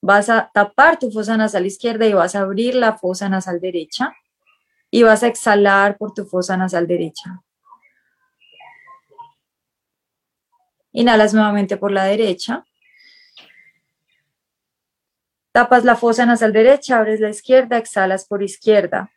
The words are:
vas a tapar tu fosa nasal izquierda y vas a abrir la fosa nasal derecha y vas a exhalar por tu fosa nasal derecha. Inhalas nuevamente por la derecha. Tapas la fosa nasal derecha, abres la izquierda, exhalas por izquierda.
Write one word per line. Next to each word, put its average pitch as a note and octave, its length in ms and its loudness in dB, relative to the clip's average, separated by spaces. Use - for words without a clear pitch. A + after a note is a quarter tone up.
vas G3+ 280 2
a A3+ 240 0
tapar C4+ 440 2
tu B3 140 -6
fosa G#3+ 240 -4
nasal G#3 300 -2
izquierda A3+ 400 -4
y G#3+ 80 2
vas F3+ 200 0
a G3+ 60 -4
abrir G3+ 360 -4
la A3+ 220 0
fosa F#3 300 -6
nasal F#3 320 -4
derecha F3+ 560 -8
y A#3 140 2
vas A3 180 6
a A#3+ 60 0
exhalar G3+ 680 2
por G#3+ 160 -12
tu G3 120 -10
fosa F3+ 300 -6
nasal F3+ 320 -2
derecha. F3 540 -8
Inhalas A3 400 2
nuevamente G#3 420 0
por G3+ 160 -4
la F#3+ 140 -2
derecha. G#3+ 600 -4
Tapas A#3+ 320 2
la A#3+ 140 4
fosa A#3 280 0
nasal A#3 280 2
derecha, B3+ 460 4
abres G#3+ 200 -2
la G#3+ 100 -2
izquierda, A#3+ 480 0
exhalas F#3+ 480 -4
por G3+ 180 -6
izquierda. G3 720 -2